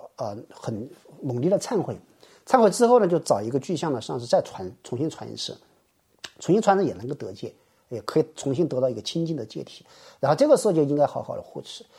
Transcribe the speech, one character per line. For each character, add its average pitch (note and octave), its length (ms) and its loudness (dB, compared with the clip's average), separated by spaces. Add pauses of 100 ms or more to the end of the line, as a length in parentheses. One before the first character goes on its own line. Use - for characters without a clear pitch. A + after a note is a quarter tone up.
(160)
呃， G#2 200 -8 (140)
很 A#2 360 -8 (360)
猛 A#2+ 180 -4
烈 D3+ 80 0
的 F#3+ 100 2
忏 A3 220 -2
悔。 A#2+ 160 -6 (500)
忏 B3+ 140 4
悔 G#3+ 80 8
之 A#3 180 4
后 A#3+ 140 6
呢， F#3+ 80 4
就 E3+ 100 2
找 A2 220 0
一 A2 80 -6
个 C3 100 -2
具 E3 160 -4
象 D#3 160 -4
的 B2+ 80 -2
上 B2 220 -6
师 A#2+ 60 -12
再 B2+ 160 2
传， - 280 -10 (140)
重 A#2+ 140 -8
新 D#3 100 -2
传 - 240 -10
一 - 20 -12
次， - 220 -10 (800)
重 - 140 0
新 G#3+ 80 4
传 G3+ 160 4
了 G3 80 2
也 B2 80 -2
能 A2+ 160 -10
够 C#3+ 60 -6
得 G#2+ 180 -12
戒， G#2+ 220 -12 (340)
也 A#2 140 -8
可 - 180 0
以 D3+ 60 0 (100)
重 C#3 180 -4
新 D#3 140 0
得 B2+ 120 -2
到 C3 100 2
一 - 20 -6
个 A2 80 -8
清 E3 240 -4
净 D#3+ 100 -4
的 A#2 120 -8
戒 D2+ 160 -12
体。 - 200 -16 (360)
然 C3+ 120 0
后 D#3 60 4
这 C#4 100 6
个 C#4+ 120 8
时 G#3+ 100 2
候 F#3 60 4
就 D#3+ 80 4
应 C#3+ 120 2
该 C#3+ 120 4
好 - 160 -4
好 - 120 -8
的 - 80 -8
护 - 200 -14
持。 - 200 -18 (160)